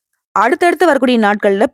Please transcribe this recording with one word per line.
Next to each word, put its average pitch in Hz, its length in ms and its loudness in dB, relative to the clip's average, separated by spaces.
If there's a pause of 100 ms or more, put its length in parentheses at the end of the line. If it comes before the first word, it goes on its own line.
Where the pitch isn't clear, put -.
(360)
அடுத்தடுத்து 349 540 0
வரக்கூடிய 254 360 0
நாட்கள்ல 202 480 0